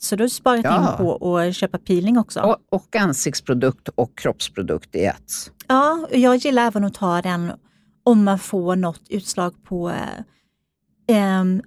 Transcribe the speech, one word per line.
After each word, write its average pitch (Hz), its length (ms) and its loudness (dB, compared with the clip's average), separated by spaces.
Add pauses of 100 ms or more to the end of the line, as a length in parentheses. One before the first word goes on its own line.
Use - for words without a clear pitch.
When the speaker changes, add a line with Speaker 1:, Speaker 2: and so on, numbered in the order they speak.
Speaker 1:
så - 140 -4
då 202 60 -2
har 240 40 2
du 247 40 -2
sparat 247 340 0
Speaker 2:
Ja. 175 280 2
Speaker 1:
in - 60 -6
på 175 400 0
att 175 180 0
köpa 180 220 -4
peeling 196 400 0
också. - 220 -2
Speaker 2:
Och, 208 180 2 (140)
och - 240 -4
ansiktsprodukt 139 1000 0
och - 220 -2
kroppsprodukt - 800 -6
i 87 100 0
ett. - 260 -4 (360)
Speaker 1:
Ja, 302 440 2
och 269 60 0
jag 247 180 4
gillar 247 320 0
även 208 160 -2
att 196 100 -2
ta 175 280 -2
den 175 300 -4 (520)
om 220 200 6
man 196 160 2
får 180 360 -2
något 180 340 -2
utslag 185 540 -6
på, 175 260 -6
eh, - 1300 -6
ehm, 190 500 2